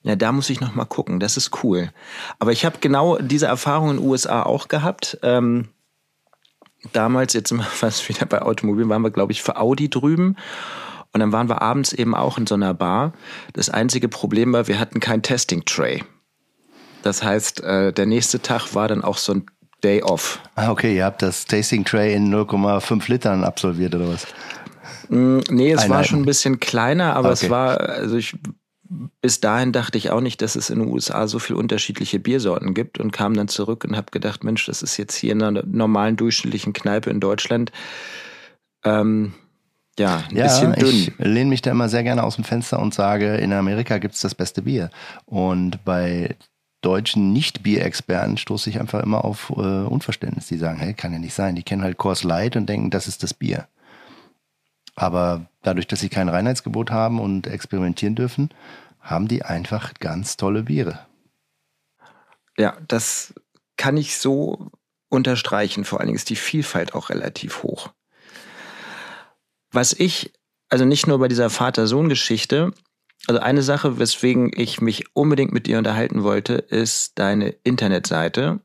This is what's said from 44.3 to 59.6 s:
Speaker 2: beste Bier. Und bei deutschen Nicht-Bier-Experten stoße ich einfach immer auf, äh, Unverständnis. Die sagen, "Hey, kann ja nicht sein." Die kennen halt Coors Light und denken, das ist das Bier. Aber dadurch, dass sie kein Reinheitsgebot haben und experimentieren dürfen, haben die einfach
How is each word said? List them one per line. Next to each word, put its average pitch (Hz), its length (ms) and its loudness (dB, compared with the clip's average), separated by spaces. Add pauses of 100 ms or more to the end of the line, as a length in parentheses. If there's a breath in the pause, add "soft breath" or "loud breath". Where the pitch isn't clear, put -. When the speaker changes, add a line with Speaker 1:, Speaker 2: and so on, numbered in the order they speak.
Speaker 2:
beste - 300 -4
Bier. 113 280 -2 (360 loud breath)
Und 92 580 0
bei 87 520 -2 (460)
deutschen 98 500 2
Nicht-Bier-Experten 104 1040 0
stoße 107 340 -4
ich 104 80 -4
einfach 107 240 -2
immer 107 220 0
auf, 107 260 -6
äh, - 100 -4
Unverständnis. - 880 -4
Die 85 100 -6
sagen, 80 220 -4
"Hey, 90 160 -4
kann 87 180 -8
ja 82 60 -6
nicht 85 160 -8
sein." 95 220 -2
Die 85 80 -8
kennen 98 180 -4
halt 92 160 -4
Coors 95 240 0
Light 87 320 0
und 101 140 0
denken, 104 220 -2
das 98 180 -2
ist - 160 -6
das - 100 -6
Bier. - 320 -4 (1300 loud breath)
Aber 87 520 0 (160)
dadurch, 90 260 0
dass 101 100 -2
sie 98 100 -2
kein 92 200 0
Reinheitsgebot 110 640 -2
haben 113 260 0
und 98 300 -2
experimentieren 98 680 -2
dürfen, 127 360 -2 (500 loud breath)
haben 87 260 -2
die 117 180 -2
einfach 90 500 -6